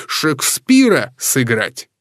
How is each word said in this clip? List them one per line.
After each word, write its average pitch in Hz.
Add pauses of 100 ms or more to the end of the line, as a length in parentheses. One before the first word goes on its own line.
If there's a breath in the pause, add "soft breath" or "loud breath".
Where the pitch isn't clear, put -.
Шекспира 165
сыграть, 113 (140)